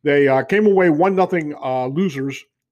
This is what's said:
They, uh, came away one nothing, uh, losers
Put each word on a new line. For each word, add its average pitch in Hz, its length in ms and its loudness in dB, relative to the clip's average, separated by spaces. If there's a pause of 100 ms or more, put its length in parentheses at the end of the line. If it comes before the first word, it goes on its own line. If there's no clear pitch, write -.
They, 143 260 2
uh, 131 180 2
came 208 200 0
away 196 240 4
one 180 260 2
nothing, 180 460 -2
uh, 127 240 -4
losers 135 580 -6 (280)